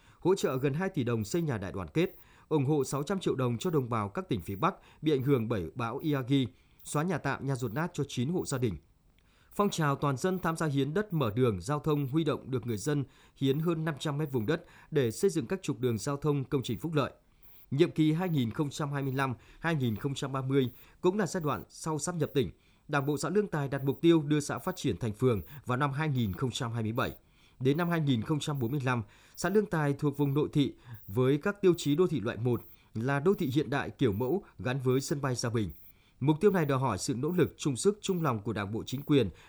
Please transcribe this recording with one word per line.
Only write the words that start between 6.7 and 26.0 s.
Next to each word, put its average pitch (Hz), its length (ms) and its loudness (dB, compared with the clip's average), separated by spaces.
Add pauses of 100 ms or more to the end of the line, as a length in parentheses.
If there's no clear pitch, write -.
xóa 151 200 -2
nhà 175 140 0
tạm, 131 300 -4
nhà 139 80 0
dột 120 180 -4
nát 160 200 -4
cho 147 140 -2
chín 127 220 -2
hộ 175 160 -2
gia 135 120 -2
đình. 110 200 0 (800)
Phong 202 140 4
trào 143 260 0
toàn 139 220 0
dân 185 220 0
tham 165 180 -2
gia 165 100 0
hiến 139 260 0
đất, 208 200 -2
mở 135 220 2
đường, 117 260 2
giao 143 180 -2
thông, 147 280 0
huy 156 160 0
động 131 280 -2
được 107 160 -4
người 113 100 -2
dân 147 260 0 (340)
hiến 135 220 2
hơn 160 260 0
năm 160 140 -2
trăm 147 180 -2
mét 151 140 -2
vùng 120 140 0
đất 156 200 0 (260)
để 131 200 2
xây - 180 2
dựng 156 180 -2
các 190 160 -2
trục 117 160 -4
đường 120 180 2
giao 143 200 -4
thông, 147 260 0
công 135 200 -2
trình 104 160 -4
phúc 170 140 -4
lợi. 135 180 2 (600)
Nhiệm 143 200 4
kỳ 156 200 2
hai 180 180 -2
nghìn 127 220 0
không 147 180 -4
trăm 143 220 -6
hai 139 120 -2
mươi 135 100 -4
lăm 135 200 0 (260)
hai 165 160 -2
nghìn 123 200 0
không 139 180 -4
trăm 131 180 -6
ba 135 100 -4
mươi 131 300 2 (300)
cũng 185 160 2
là 202 100 0
giai 185 160 -4
đoạn 127 260 -2
sau 156 300 -6
sáp 175 160 -4
nhập 151 180 -2
tỉnh. 110 180 2 (360)
Đảng 143 180 0
bộ 143 120 0
xã 147 120 -4
Lương 202 180 2
Tài 143 200 -2
đặt 135 160 -4
mục 139 180 0
tiêu 165 260 8
đưa 147 120 4
xã 131 200 -4
phát 185 160 -4
triển 107 220 0
thành 110 160 -4
phường 117 280 2 (240)
vào 123 120 -2
năm 143 140 0
hai 151 180 -2